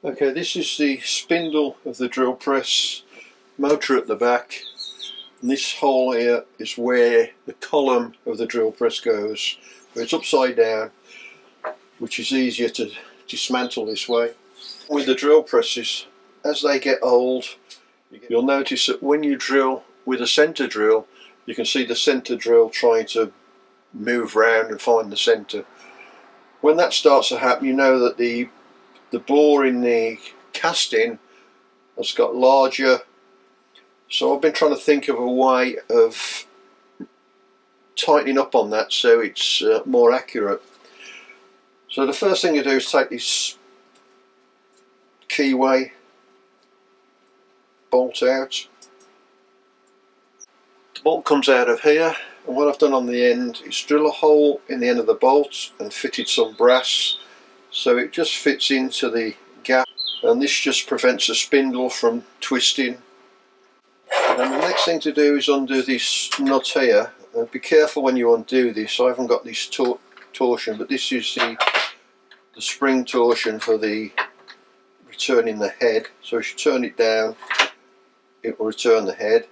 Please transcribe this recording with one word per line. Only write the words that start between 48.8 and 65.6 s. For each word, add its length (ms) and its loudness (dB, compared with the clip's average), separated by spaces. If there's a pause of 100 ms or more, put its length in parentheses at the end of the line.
The 80 -18
bolt 220 0
comes 240 2
out 180 4
of 140 0
here, 340 2 (320)
and 80 -6
what 120 2
I've 120 -2
done 140 4
on 120 0
the 180 -2
end 420 0
is 180 -6
drill 240 2
a 40 2
hole 560 4
in 120 -6
the 80 0
end 120 2
of 60 -2
the 80 4
bolt 640 2
and 140 -10
fitted 340 -8
some 280 0
brass 640 2 (520)
so 280 0
it 140 -4
just 240 -4
fits 360 -2
into 380 -2
the 260 -4 (280)
gap, 240 0 (360)
and 180 2
this 160 0
just 300 -2
prevents 400 0
the 80 -2
spindle 540 0
from 340 -2 (160)
twisting. 580 -2 (1300)
And 100 0
the 200 -2
next 260 0
thing 160 0
to 100 -2
do 240 2
is 140 -2
undo 320 0